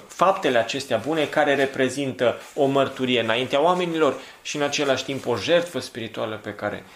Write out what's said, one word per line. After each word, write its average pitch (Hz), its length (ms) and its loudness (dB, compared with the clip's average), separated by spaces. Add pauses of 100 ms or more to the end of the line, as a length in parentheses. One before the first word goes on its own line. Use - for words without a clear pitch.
faptele 170 520 2
acestea 123 380 0
bune, 147 280 0
care 147 300 2
reprezintă 131 840 0 (140)
o 143 120 2
mărturie 131 540 2
înaintea 120 400 0
oamenilor 165 540 2 (280)
și, - 140 -8
în 147 60 -2
același 143 420 0
timp, 135 220 -8
o 120 100 0
jertfă 165 420 0
spirituală 113 580 -8
pe 104 180 -10
care 101 300 -6 (120)